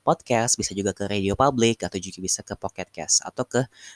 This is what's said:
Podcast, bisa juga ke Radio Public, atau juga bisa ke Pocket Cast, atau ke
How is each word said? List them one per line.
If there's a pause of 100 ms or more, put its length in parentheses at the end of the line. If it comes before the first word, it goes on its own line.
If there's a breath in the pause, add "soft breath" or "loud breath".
Podcast,
bisa
juga
ke
Radio
Public,
atau
juga
bisa
ke
Pocket
Cast,
atau
ke (260 loud breath)